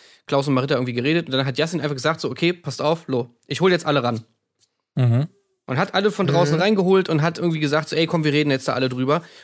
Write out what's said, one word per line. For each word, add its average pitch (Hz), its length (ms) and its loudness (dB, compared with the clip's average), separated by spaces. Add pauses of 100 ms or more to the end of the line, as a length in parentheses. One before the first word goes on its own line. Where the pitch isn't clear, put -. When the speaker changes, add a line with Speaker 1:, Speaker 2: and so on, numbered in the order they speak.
(260)
Speaker 1:
Klaus 143 220 0
und 139 60 2
Maritta 139 220 0
irgendwie 123 180 -2
geredet 151 320 0
und 131 60 -10
dann 131 120 0
hat 135 140 -6
Yasin 160 240 -2
einfach 143 140 -4
gesagt: 151 260 -2
So, 131 80 -4
„Okay, 170 240 -2
passt 147 260 -10
auf, 160 280 -2
lo, 120 260 -4 (120)
ich - 140 -6
hol 185 120 4
jetzt 170 120 0
alle 147 180 2
ran.“ 117 220 -2 (720)
Speaker 2:
Mhm. 123 320 2 (400)
Speaker 1:
Und 127 120 -4
hat - 160 -2
alle 202 160 2
von 196 160 -2
draußen 160 300 2
Speaker 3:
Mhm. 165 60 2
Speaker 1:
reingeholt 190 480 2
und 160 100 2
hat 165 180 0
irgendwie 160 220 -2
gesagt: 151 300 0
So, 147 60 -4
„Ey, 165 100 0
komm, 165 180 -2
wir 151 80 0
reden 147 180 2
jetzt 135 180 -2
da 131 40 0
alle 131 160 0
drüber.“ 127 340 -2 (220)